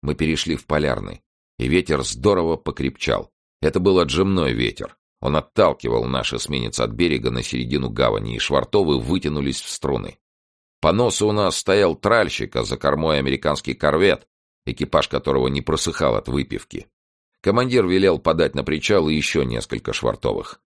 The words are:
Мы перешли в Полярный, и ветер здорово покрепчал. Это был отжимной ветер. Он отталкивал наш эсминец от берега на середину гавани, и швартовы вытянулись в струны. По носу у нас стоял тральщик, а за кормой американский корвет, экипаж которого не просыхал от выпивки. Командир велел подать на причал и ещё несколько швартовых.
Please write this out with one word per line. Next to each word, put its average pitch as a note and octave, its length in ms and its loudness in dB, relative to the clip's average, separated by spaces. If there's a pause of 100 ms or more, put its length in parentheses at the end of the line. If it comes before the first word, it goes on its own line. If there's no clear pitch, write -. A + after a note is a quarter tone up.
Мы D2 140 -4
перешли D#2+ 400 -2
в - 100 -12
Полярный, A#1+ 560 -2 (360)
и B1 100 -2
ветер D2+ 360 2
здорово E2 540 0
покрепчал. C2 720 -4 (300)
Это D#2 180 2
был F#2 200 6
отжимной E2+ 540 2
ветер. - 440 -4 (220)
Он C#2+ 160 -2
отталкивал A#1+ 720 2
наш B1+ 280 -2
эсминец A#1+ 460 -6
от A#1 120 0
берега B1+ 380 0
на A#1+ 140 -4
середину B1+ 460 -4
гавани, A1 460 0
и A#1 40 -8
швартовы C#2+ 600 2
вытянулись D2 600 -2
в - 80 -14
струны. A#1 480 -6 (600)
По D#2 120 2
носу G#2+ 360 0
у G#2+ 40 2
нас G2+ 260 0
стоял F#2+ 380 2
тральщик, G2+ 600 0
а A#1+ 80 0
за A1+ 140 -4
кормой D2+ 400 0
американский C2+ 560 -2
корвет, D#2 540 2 (380)
экипаж C#2+ 420 0
которого C2 400 0
не C#2 140 -2
просыхал D#2 540 0
от G#1 120 -4
выпивки. A#1+ 600 -6 (600)
Командир A#2+ 400 2
велел F#2 320 4
подать D#2+ 360 0
на C#2 100 -2
причал D#2+ 420 2
и D#2 80 2
ещё D2+ 280 0
несколько A1+ 500 -6
швартовых. G#1+ 680 -4 (120)